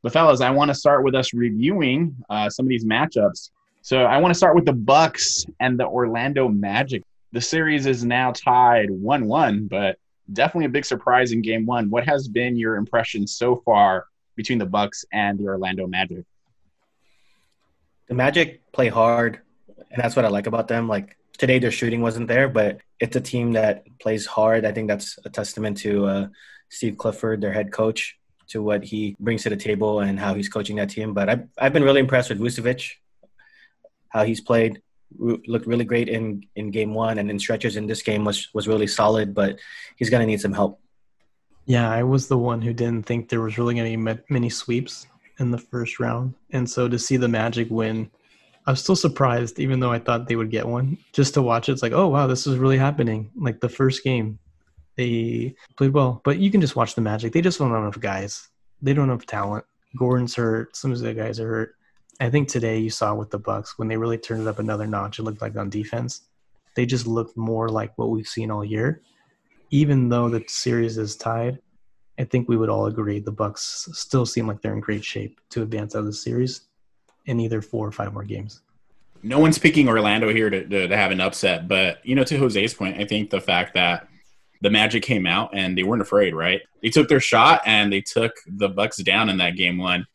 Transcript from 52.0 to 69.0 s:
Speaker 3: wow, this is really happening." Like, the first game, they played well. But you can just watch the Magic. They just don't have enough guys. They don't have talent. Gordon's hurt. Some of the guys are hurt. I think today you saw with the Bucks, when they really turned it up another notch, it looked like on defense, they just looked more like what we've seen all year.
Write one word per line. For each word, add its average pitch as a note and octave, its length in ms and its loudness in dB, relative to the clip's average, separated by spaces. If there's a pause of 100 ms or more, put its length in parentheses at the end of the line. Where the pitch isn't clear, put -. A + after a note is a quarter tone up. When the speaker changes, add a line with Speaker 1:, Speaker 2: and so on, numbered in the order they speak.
Speaker 3:
wow, C#3+ 180 4
this B2+ 220 -2
is C3 100 0
really C3 220 4
happening." A#2 560 0
Like, C3+ 240 -4
the A#2+ 100 -2
first C3 340 0
game, A2+ 360 -2 (560)
they A#2 580 -2 (220)
played C3+ 180 2
well. C3 300 2
But C#3+ 160 0
you G3 100 4
can G3+ 120 4
just C#3+ 140 0
watch A#2 200 0
the A#2 60 0
Magic. A2 320 -2
They E3+ 80 4
just F3 180 0
don't C3+ 100 2
have A2+ 120 0
enough G#2 180 -6
guys. G2 480 -6 (340)
They C#3 120 2
don't C#3 160 2
have A#2+ 160 -4
talent. G2+ 400 -6 (320)
Gordon's B2 380 0
hurt. A2+ 400 -2
Some C3+ 160 -4
of A#2+ 80 -4
the A#2 140 -6
guys A2+ 260 -6
are A2+ 80 -6
hurt. A2+ 280 -6 (460)
I B2 80 0
think C#3 180 2
today A2+ 320 -2
you A2 100 -2
saw G#2+ 240 -2
with G#2 160 -6
the G#2 80 -6
Bucks, G#2 400 -6
when A2 120 -4
they A2 80 -4
really A2+ 200 -2
turned A2+ 260 -6
it G#2+ 40 -4
up G#2 100 -6
another G#2+ 300 -4
notch, G2+ 320 -6
it A2 40 -6
looked A2 180 -8
like G#2+ 160 -8
on G2+ 120 -6
defense, A#2 520 -8 (540)
they B2+ 100 0
just A#2+ 200 -2
looked A2+ 300 -4
more A2+ 320 -2
like A2 300 -4
what A2+ 120 -2
we've A2 180 -4
seen A2 220 -6
all G#2 140 -6
year. A2 380 -4 (680)